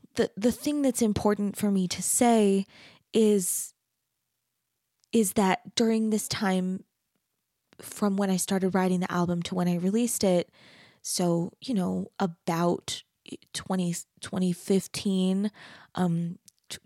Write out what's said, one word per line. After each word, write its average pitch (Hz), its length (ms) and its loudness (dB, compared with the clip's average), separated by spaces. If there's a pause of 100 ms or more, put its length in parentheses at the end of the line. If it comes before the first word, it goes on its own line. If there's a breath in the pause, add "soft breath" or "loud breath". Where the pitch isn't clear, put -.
(160)
the, - 200 0
the 220 160 0
thing 294 300 -2
that's 254 220 0
important 208 520 0
for 208 140 -2
me 190 200 2
to - 120 -6
say 208 640 4 (480 loud breath)
is, 208 600 2 (1400)
is 220 220 2
that - 420 0
during 226 340 2
this 214 180 -2
time 185 560 -2 (960)
from 196 380 -2
when 196 140 0
I 185 60 2
started 185 360 0
writing 185 260 2
the 185 120 -4
album 175 320 0
to 185 120 -6
when 180 120 0
I 175 80 2
released 202 480 0
it, 180 260 2 (540 loud breath)
so, 170 580 0
you 262 140 -4
know, 185 320 -2 (120)
about 175 840 -2 (500)
twenty, 180 400 -4 (280)
twenty 185 300 -2
fifteen, 190 1000 0 (420 loud breath)
um, 170 460 -2 (300)
t-, - 160 -14